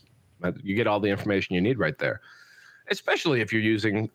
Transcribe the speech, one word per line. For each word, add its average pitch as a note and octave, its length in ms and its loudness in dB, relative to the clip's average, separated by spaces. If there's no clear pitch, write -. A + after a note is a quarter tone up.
uh, F2+ 100 -2
you G2 120 -2
get A2+ 120 2
all G#2 120 2
the G2+ 100 2
information G2 460 0
you F2+ 60 2
need A#2 160 2
right D#2+ 220 -2
there. - 220 -4
Especially E3 520 0
if G#2 100 -2
you're A2 100 2
using, A2 540 2